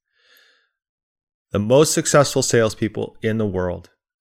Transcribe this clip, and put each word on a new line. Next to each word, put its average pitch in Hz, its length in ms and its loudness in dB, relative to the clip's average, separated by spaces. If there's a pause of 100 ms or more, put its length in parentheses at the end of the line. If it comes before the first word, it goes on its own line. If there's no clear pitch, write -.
(1500)
The 101 80 -2
most 127 340 4
successful 143 480 2
salespeople 110 800 -2
in 110 160 -4
the 110 80 -2
world, 90 440 -6 (320)